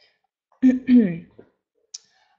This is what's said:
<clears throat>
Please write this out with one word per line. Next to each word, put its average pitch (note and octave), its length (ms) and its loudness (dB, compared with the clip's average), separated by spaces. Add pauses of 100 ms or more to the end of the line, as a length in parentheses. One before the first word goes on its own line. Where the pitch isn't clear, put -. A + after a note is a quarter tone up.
(600)
<clears throat> B3 760 -2 (1040)